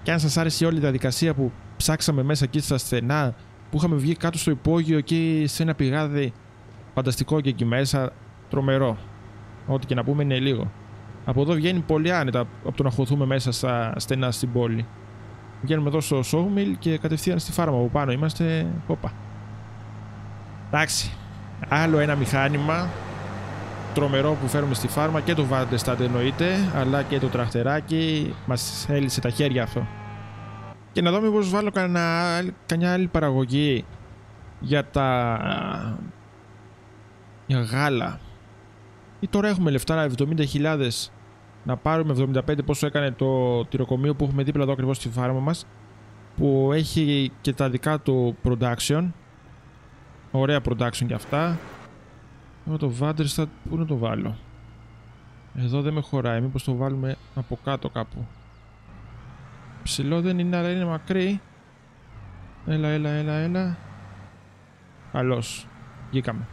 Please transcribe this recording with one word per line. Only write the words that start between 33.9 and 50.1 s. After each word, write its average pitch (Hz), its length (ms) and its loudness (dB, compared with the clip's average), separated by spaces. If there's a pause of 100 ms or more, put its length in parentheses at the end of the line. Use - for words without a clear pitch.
για 139 260 0
τα, 123 540 2 (2000)
για 131 140 2
γάλα. 127 580 0 (1000)
Ή 196 80 -4
τώρα 202 200 2
έχουμε 180 240 2
λεφτά, 160 300 2
εβδομήντα 143 440 0
χιλιάδες. 143 640 0 (520)
Να 127 140 -2
πάρουμε 156 340 2
εβδομήντα 131 320 2
πέντε, 147 180 0
πόσο 143 260 0
έκανε 143 240 0
το 127 540 2
τυροκομείο 131 500 0
που 143 80 0
έχουμε 139 200 0
δίπλα 143 200 2
εδώ 135 80 2
ακριβώς 131 260 0
στη - 120 -6
φάρμα 127 300 0
μας, 151 280 -2 (680)
που 135 380 4
έχει 147 580 2 (100)
και 139 120 0
τα 135 160 2
δικά 147 300 0
του 123 440 2
production. 127 680 2 (1200)